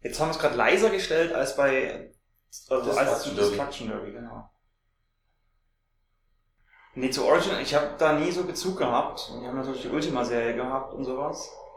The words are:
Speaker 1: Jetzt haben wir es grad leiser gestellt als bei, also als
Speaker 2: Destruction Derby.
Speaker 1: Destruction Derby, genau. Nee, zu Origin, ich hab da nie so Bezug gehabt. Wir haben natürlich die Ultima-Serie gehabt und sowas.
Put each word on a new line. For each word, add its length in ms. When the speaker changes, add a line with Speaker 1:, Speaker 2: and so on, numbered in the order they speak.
Speaker 1:
Jetzt 180
haben 100
wir 40
es 80
grad 160
leiser 340
gestellt 420
als 220
bei, 580
also 220
als 320
Speaker 2:
Destruction 140
Derby. 140
Speaker 1:
Destruction 380
Derby, 240
genau. 380
Nee, 160
zu 140
Origin, 360
ich 140
hab 240
da 160
nie 180
so 120
Bezug 340
gehabt. 520
Wir 80
haben 80
natürlich 260
die 60
Ultima-Serie 680
gehabt 360
und 120
sowas. 440